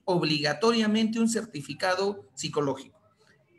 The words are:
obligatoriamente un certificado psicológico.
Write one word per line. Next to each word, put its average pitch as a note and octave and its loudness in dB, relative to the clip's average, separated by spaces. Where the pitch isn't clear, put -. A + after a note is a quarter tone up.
obligatoriamente G#3 2
un A3+ 4
certificado F#3+ -4
psicológico. - -4